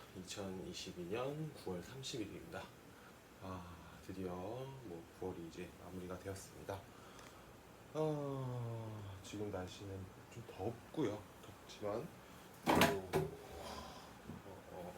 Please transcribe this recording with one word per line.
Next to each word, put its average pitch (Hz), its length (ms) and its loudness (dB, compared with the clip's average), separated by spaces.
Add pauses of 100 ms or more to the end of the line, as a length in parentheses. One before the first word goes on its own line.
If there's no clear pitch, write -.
(180)
이천이십이 92 920 -2
년 143 420 2
구월 90 300 0
삼십 127 400 -2
일입니다. 90 400 -4 (800)
아, 92 200 -2 (440)
드디어 90 260 2
뭐 107 720 -2 (160)
구월이 85 280 0
이제 87 200 -4 (160)
마무리가 90 340 -2
되었습니다. - 640 -4 (1120)
어, 127 1120 4 (180)
지금 104 280 0
날씨는 95 440 0 (380)
좀 117 140 -6
덥고요. 107 760 2 (200)
덥지만, - 540 0
어, - 1160 6
어, - 160 6 (1400)
어, 90 260 -4